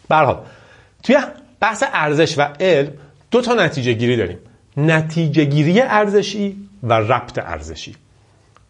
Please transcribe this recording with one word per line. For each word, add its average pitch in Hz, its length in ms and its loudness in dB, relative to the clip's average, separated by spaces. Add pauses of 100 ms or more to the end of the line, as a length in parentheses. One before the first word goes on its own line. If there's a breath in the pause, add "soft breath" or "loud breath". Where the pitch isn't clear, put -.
به 156 80 2
هر 156 80 4
حال 110 120 2 (680 loud breath)
توی 254 140 4 (440)
بحث 214 320 -2
ارزش 151 460 0
و 143 100 2 (120)
علم 151 300 2 (400 loud breath)
دو 240 100 4
تا 240 140 0
نتیجه 151 380 0
گیری 117 240 0
داریم، 90 220 -4 (380 soft breath)
نتیجه 156 680 0
گیری 151 360 2
ارزشی 208 760 0 (260)
و 117 100 0
ربط 117 460 -2
ارزشی. 80 580 -12 (720 soft breath)